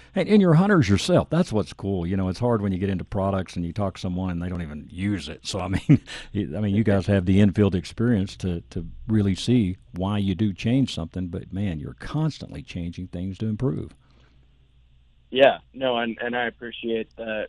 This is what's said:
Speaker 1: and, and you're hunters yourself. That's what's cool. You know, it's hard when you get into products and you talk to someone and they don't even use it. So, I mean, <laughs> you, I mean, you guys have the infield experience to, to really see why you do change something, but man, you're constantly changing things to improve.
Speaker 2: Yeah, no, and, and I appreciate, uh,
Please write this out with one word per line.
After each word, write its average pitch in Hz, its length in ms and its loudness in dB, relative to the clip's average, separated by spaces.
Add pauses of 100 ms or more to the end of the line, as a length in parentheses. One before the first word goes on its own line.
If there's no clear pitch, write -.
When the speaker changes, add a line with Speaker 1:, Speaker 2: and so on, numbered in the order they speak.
(160)
Speaker 1:
and, 190 140 0
and 208 120 8
you're 175 120 6
hunters 175 340 6
yourself. 101 420 2
That's 175 220 0
what's 107 220 -2
cool. 98 320 -4
You 92 100 -2
know, 95 140 0
it's 90 100 -6
hard 120 220 2
when 101 100 0
you 92 60 -2
get 95 120 -2
into 87 160 -4
products 95 500 -2
and 87 100 -4
you 85 80 -6
talk 98 220 -4
to - 60 -16
someone 92 300 -4
and 85 100 -4
they 90 80 -6
don't 90 120 -6
even 76 280 -10
use 92 380 -4
it. - 180 -14
So, - 140 -6
I 90 100 -4
mean, 101 320 6 (160)
<laughs> - 140 -16
you, 90 260 -6
I 104 40 -4
mean, 101 140 0
you 110 80 2
guys 98 240 2
have 98 180 4
the 95 160 6
infield 101 340 4
experience 101 600 -2
to, 87 320 -4
to 85 160 -8 (220)
really 101 280 2
see 107 420 2 (160)
why 95 240 -2
you 98 180 0
do 101 180 0
change 123 400 0
something, 90 340 -6
but 85 240 -10
man, 90 280 -4
you're - 200 -10
constantly - 640 -6
changing 87 460 -8
things 92 320 -8
to 110 80 -2
improve. 120 440 -4 (1400)
Speaker 2:
Yeah, 123 300 6 (140)
no, 127 240 -2
and, 117 240 -2
and 120 140 -6
I 123 100 -2
appreciate, 113 720 -8
uh, 110 320 -8